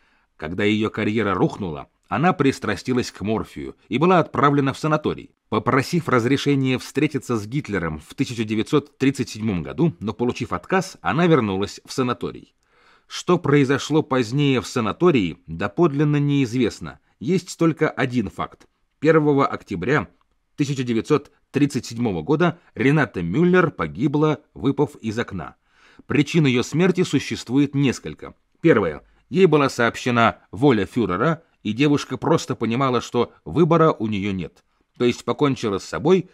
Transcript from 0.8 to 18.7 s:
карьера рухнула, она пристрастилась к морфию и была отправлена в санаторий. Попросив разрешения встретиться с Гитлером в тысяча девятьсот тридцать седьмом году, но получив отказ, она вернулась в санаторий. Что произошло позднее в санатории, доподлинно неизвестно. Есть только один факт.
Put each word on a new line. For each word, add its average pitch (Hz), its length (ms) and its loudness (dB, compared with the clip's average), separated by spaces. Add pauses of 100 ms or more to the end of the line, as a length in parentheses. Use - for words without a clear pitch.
карьера 107 420 0
рухнула, 90 540 -4 (200)
она 151 260 0
пристрастилась 123 760 -2
к - 100 -16
морфию 87 540 -6 (140)
и 110 80 -2
была 175 220 4
отправлена 139 540 0
в - 40 -14
санаторий. 117 540 -4 (180)
Попросив 131 580 -2
разрешения 131 680 0
встретиться 135 580 -4
с 104 120 -6
Гитлером 92 520 -4
в - 140 -20
тысяча 117 300 -4
девятьсот 110 560 -2
тридцать 135 300 0
седьмом 107 340 -4
году, 98 360 -2
но 107 140 -6
получив 120 400 -4
отказ, - 480 -4
она 147 240 0
вернулась 104 580 0
в - 80 -18
санаторий. 117 640 -6 (540)
Что - 320 -2
произошло 143 640 2
позднее 131 580 0
в - 60 -8
санатории, 107 800 0
доподлинно 143 680 0
неизвестно. 127 840 -2 (200)
Есть 156 380 -2
только 156 320 0
один 120 400 -2
факт. - 380 -12 (320)